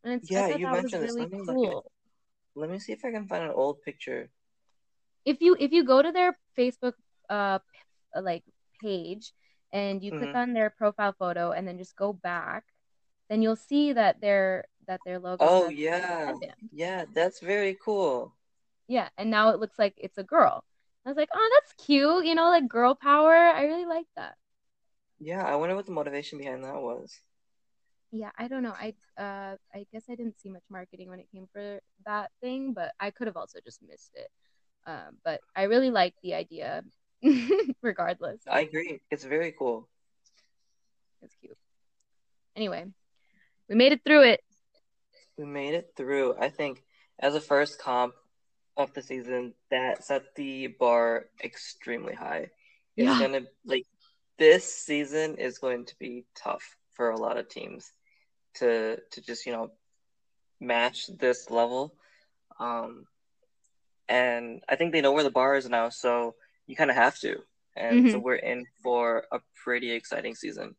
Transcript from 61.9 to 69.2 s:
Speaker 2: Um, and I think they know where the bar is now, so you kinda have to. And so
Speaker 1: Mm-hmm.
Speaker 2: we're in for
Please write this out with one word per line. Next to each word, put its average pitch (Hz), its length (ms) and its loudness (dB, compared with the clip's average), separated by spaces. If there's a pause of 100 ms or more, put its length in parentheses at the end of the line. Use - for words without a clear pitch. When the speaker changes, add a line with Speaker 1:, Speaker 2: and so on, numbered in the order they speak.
Speaker 2:
Um, 117 460 -6 (1000)
and 120 600 -2
I 135 80 0
think 165 160 -2
they 160 80 2
know 139 120 6
where 151 120 2
the 135 60 2
bar 131 260 4
is 127 120 -2
now, 117 200 0
so 120 460 -2 (320)
you 131 100 -14
kinda 143 180 2
have - 260 4
to. - 220 -6 (340)
And 247 320 6
so 214 100 2
Speaker 1:
Mm-hmm. - 20 -4
Speaker 2:
we're 127 160 0
in 123 300 -6 (160)
for 117 500 0